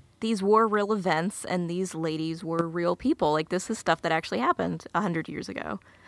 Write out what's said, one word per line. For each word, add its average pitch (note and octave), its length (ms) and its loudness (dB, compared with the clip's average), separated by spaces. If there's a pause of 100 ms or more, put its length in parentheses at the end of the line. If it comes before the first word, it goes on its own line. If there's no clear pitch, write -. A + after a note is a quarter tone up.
(200)
these A3 220 0
were G#3+ 260 6
real G#3 240 2
events F3+ 540 0
and F3 240 -2
these F3+ 240 -4
ladies D#3+ 500 -4
were E3 240 0
real F3 280 0
people. F#3+ 360 2
Like, D#3 160 0
this F#3 220 -2
is A3 80 -4
stuff - 240 0
that E3 100 0
actually E3 280 0
happened E3+ 440 0 (100)
a E3+ 60 2
hundred E3 260 -2
years D3 220 -8
ago. - 320 -8 (280)